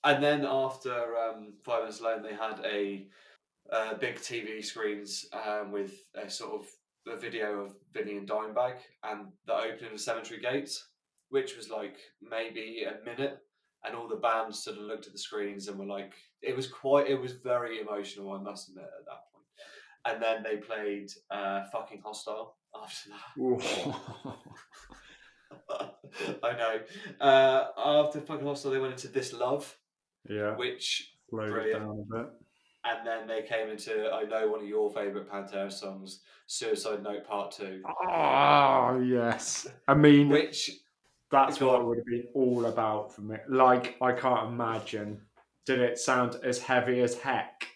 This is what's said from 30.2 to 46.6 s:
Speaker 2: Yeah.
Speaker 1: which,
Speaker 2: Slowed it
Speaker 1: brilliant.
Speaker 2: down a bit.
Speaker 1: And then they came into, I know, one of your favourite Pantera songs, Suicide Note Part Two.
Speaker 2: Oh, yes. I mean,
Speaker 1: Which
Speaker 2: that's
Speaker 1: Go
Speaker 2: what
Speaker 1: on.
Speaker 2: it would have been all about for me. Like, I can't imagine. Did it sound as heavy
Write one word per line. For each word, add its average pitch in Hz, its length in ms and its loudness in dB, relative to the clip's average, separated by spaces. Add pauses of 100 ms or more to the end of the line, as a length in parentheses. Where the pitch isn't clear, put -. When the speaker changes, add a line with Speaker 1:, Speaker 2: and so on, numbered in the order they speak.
Speaker 2:
Yeah. 104 260 -2
Speaker 1:
which, - 600 -4 (140)
Speaker 2:
Slowed 110 200 -4
it - 20 -4
Speaker 1:
brilliant. 110 300 0
Speaker 2:
down 107 300 -8
a 110 120 -6
bit. 117 60 -10 (540)
Speaker 1:
And 113 240 -4
then 113 200 -4
they 110 160 -2
came 110 260 -4
into, 107 420 -4
I 107 120 -2
know, 110 240 0
one 107 140 0
of 104 60 -8
your 104 240 2
favourite 101 380 -4
Pantera 98 420 -6
songs, 95 500 -12 (260)
Suicide 107 560 -2
Note 104 220 -6
Part 101 260 -4
Two. 95 300 -10 (280)
Speaker 2:
Oh, 139 880 6
yes. 120 680 0 (200)
I 143 60 8
mean, 147 360 12
Speaker 1:
Which - 420 2 (580)
Speaker 2:
that's 135 300 6
Speaker 1:
Go 135 80 6
Speaker 2:
what 127 80 8
Speaker 1:
on. 120 60 4
Speaker 2:
it 120 60 0
would 117 120 0
have 117 80 -8
been 120 260 -2
all 123 320 4
about 110 480 0
for - 80 -14
me. 107 160 -6 (100)
Like, 127 540 6
I 127 120 4
can't 120 360 2
imagine. 107 720 -4 (440)
Did 131 140 2
it 123 200 4
sound 127 440 2
as 123 160 -2
heavy 123 420 2